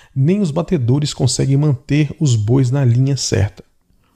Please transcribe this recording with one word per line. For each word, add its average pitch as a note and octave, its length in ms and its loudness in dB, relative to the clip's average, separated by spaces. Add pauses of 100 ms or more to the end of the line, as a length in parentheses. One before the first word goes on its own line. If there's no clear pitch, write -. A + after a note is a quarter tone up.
(160)
Nem E3+ 260 0
os D#3+ 100 -2
batedores D3 640 -2
conseguem C3+ 420 0
manter C#3+ 640 0
os C3+ 160 2
bois A#2+ 340 2
na C#3 160 0
linha C3 320 2
certa. - 460 -4 (520)